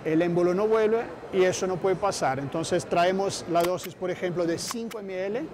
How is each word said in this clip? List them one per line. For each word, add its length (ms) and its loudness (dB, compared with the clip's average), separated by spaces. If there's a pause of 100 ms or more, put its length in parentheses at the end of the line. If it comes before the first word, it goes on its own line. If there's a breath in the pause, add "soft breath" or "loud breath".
el 200 2
émbolo 320 2
no 120 2
vuelve 360 4 (280)
y 120 4
eso 240 2
no 80 -2
puede 200 2
pasar. 440 0
Entonces, 480 -2
traemos 640 0
la 100 4
dosis, 320 -2
por 160 -6
ejemplo, 380 -2
de 100 0
cinco 420 -8
M 140 -10 (140)
L 260 -4